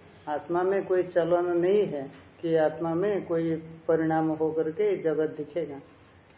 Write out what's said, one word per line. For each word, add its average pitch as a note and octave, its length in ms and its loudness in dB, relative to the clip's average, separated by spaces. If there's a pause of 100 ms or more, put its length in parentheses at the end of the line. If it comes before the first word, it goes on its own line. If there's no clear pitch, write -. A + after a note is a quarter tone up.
(280)
आत्मा E3+ 340 -2
में F#3+ 240 2
कोई F#3 160 2
चलन F3 560 2
नहीं F#3+ 280 4
है D3 160 -6 (400)
कि E3 140 0
आत्मा D#3+ 380 2
में F#3+ 320 0
कोई E3 280 0 (340)
परिणाम D#3+ 420 2
होकर D#3 400 0
के G3 260 0
जगत D#3 400 -2
दिखेगा। D3 440 -8 (580)